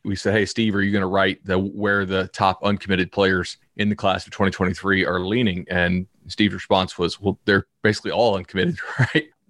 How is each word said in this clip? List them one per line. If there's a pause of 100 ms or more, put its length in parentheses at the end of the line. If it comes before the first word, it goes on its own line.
we
said,
"Hey,
Steve,
are
you
gonna
write
the,
where
the
top
uncommitted
players (180)
in
the
class
of
twenty
twenty-three
are
leaning?"
And (200)
Steve's
response
was,
"Well,
they're (160)
basically
all
uncommitted," (100)
<laughs>
right? (200)